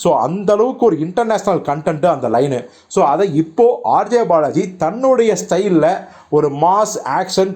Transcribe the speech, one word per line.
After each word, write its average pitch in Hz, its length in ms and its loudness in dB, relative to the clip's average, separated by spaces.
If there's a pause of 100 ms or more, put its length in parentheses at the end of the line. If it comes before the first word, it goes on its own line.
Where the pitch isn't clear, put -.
So 175 40 2 (180)
அந்த 190 300 -4
அளவுக்கு 240 340 0
ஒரு 156 60 0 (100)
இன்டர்நேஷனல் 202 640 -2
கண்டென்ட் 156 460 -2
அந்த 123 120 -4 (100)
லைனு. 131 240 0 (340)
So 190 40 2 (120)
அதை 185 160 0 (160)
இப்போ 233 240 2 (300)
ஆர் 208 140 -2
ஜே 233 100 2 (100)
பாலாஜி 151 320 2 (180)
தன்னுடைய 233 500 2 (100)
ஸ்டைல்ல 175 460 2 (500)
ஒரு 147 100 2 (160)
மாஸ், 202 300 2 (260)
ஆக்ஷன், 185 360 -2